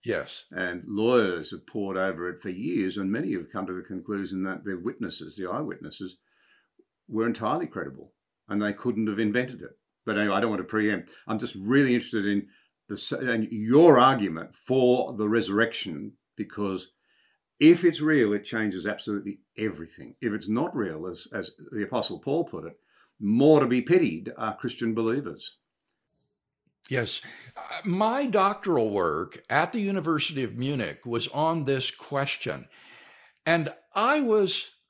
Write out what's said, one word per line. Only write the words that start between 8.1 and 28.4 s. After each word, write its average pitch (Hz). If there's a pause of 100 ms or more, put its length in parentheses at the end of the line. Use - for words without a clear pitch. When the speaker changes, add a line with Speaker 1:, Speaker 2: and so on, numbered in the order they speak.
Speaker 2:
and 104
they 104
couldn't 107
have 104
invented 113
it. - (280)
But 104
anyway, 104
I 101
don't 113
want 98
to 87
preempt. 107 (160)
I'm 110
just -
really 123
interested 110
in 101 (400)
the 101
s-, -
and 117
your 127
argument 104
for 127
the 107
resurrection, 104 (240)
because 95 (720)
if 170
it's 156
real, 151
it -
changes 101
absolutely 101 (180)
everything. 85
If 117
it's 104
not 131
real, 90
as, -
as 98 (220)
the 107
Apostle 104
Paul 156
put 80
it, 82 (420)
more 135
to 135
be 123
pitied 104
are 110
Christian 117
believers. 113 (1300)
Speaker 1:
Yes. 123 (380)
Uh, - (220)
my 220
doctoral 190